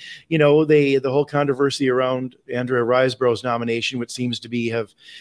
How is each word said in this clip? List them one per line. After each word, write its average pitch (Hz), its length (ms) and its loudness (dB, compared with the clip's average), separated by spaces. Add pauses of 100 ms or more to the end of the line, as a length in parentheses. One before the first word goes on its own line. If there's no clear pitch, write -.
(300)
you 165 80 0
know, 151 260 4
they, 147 320 4
the 131 160 -2
whole 143 140 2
controversy 139 640 0
around 127 440 -2 (180)
Andrea 123 300 -2
Riseborough's 123 640 0
nomination, 117 540 -4
which 120 120 -8
seems 123 300 -6
to 117 80 -18
be, 117 220 -4
have, 113 240 -6 (260)